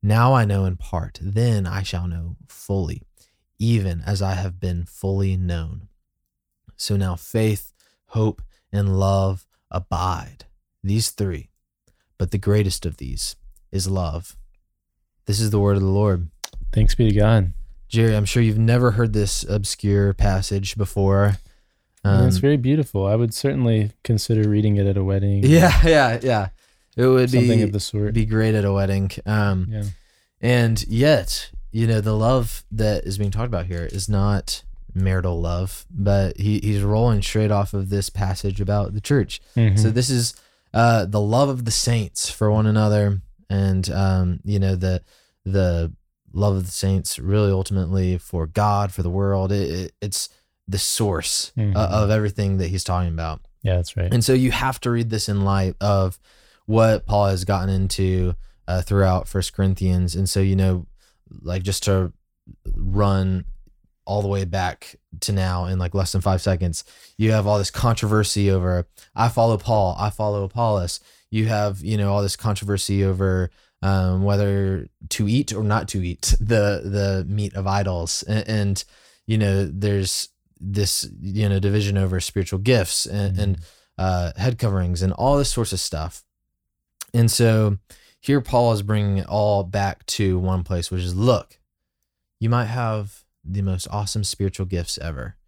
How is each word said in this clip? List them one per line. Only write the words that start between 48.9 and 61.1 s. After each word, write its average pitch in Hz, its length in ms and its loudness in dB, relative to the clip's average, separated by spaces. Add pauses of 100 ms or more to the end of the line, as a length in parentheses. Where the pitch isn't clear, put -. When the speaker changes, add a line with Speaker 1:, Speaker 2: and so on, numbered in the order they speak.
Speaker 1:
for 92 120 -6
the 85 80 -2
world. 95 420 -2
It, 98 180 -2
it, 90 300 -8
it's - 300 -6 (360)
the 95 120 -4
source, - 800 -2
uh, - 20 0
Speaker 2:
Mm-hmm. 101 160 0
Speaker 1:
of 104 340 2
everything 101 460 0
that 92 120 0
he's 90 160 -4
talking 90 280 -2
about. 80 300 -6 (180)
Speaker 2:
Yeah, 92 160 0
that's 87 220 -4
right. 90 140 -2
Speaker 1:
And 117 120 2
so 135 80 2
you 131 180 4
have 127 300 -2
to 123 100 -2
read 117 200 0
this 110 180 -4
in 101 160 0
light 98 340 0
of 98 400 0 (480)
what 110 400 4
Paul 104 200 2
has 92 180 0
gotten 95 240 0
into, 92 680 0 (320)
uh, 90 160 -2
throughout 95 460 2
First - 240 -4
Corinthians. 90 640 0
And 95 120 0
so, - 120 0
you 98 160 2
know, 92 300 2 (560)